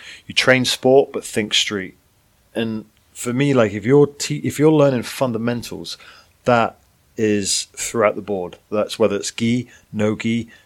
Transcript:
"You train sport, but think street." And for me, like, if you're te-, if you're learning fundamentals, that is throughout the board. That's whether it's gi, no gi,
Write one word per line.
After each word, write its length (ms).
"You 80
train 320
sport, 440
but 140
think 300
street." 400
And 300
for 180
me, 220
like, 180
if 140
you're 200
te-, 380
if 140
you're 120
learning 340
fundamentals, 920
that 340
is 560
throughout 420
the 80
board. 360
That's 280
whether 180
it's 160
gi, 340
no 220
gi, 360